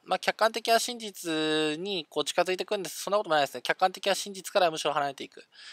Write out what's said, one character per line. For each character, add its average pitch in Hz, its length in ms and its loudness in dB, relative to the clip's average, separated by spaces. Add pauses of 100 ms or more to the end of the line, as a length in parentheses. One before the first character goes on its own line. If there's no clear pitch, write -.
ま 175 120 -2
あ、 185 40 -2
客 - 160 2
観 220 160 4
的 226 180 -2
な 226 100 6
真 240 180 -4
実 156 840 -2
に 185 300 -4
こ 147 120 -2
う 143 40 -8
近 - 160 2
づ 175 100 0
い 185 60 -2
て 190 60 -4
い - 20 -8
く 214 100 -2
ん 196 60 -4
で 165 80 -6
す。 - 140 -10
そ 185 80 -6
ん - 20 2
な 208 60 2
こ 214 40 -2
と 185 60 -10
も 156 60 4
な 151 60 4
い - 20 4
で 135 80 0
す - 40 -10
ね。 123 60 -8
客 - 160 0
観 185 140 4
的 - 160 -8
な 190 80 2
真 - 180 -6
実 190 180 -12
か 208 80 2
ら 175 120 6
む 156 80 -6
し - 60 -2
ろ 147 80 2
離 143 160 0
れ 135 40 -6
て - 100 -12
い - 60 -12
く。 - 140 -20 (300)